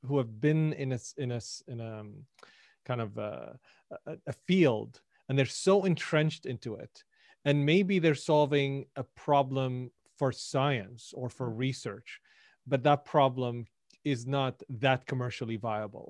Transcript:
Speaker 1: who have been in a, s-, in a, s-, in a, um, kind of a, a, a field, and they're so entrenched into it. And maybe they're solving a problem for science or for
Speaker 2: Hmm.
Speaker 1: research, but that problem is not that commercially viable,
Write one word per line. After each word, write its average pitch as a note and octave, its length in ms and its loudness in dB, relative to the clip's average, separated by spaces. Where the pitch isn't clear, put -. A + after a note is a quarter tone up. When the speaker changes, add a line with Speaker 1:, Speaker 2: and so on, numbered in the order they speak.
Speaker 1:
who C#3 120 0
have A2+ 220 -2
been D#3 340 2
in C3+ 200 -4
a, - 20 -2
s-, - 220 -12
in C3 140 -4
a, A#2+ 40 -4
s-, - 320 -10
in B2 140 -10
a, A2+ 180 -10
um, G#2 260 -16
kind B2 160 -2
of G#2+ 160 -6
a, C2+ 400 -8
a, D#3 100 -10
a C3+ 60 -6
field, B2 540 4
and C3+ 100 0
they're C3+ 80 4
so F#3+ 400 4
entrenched D#3 600 0
into A#2 300 -8
it. - 280 -16
And C#3+ 200 4
maybe F#3 340 4
they're D#3+ 160 4
solving C#3 680 2
a C3+ 80 -6
problem C3 880 0
for C3+ 140 2
science B2 840 -2
or B2 140 -6
for B2 200 -6
Speaker 2:
Hmm. A2 80 -6
Speaker 1:
research, B2 640 -6
but B2+ 160 0
that D3 220 4
problem B2 600 2
is B2 240 -2
not C3+ 400 -2
that C3 380 0
commercially B2 500 -4
viable, G#2+ 540 -6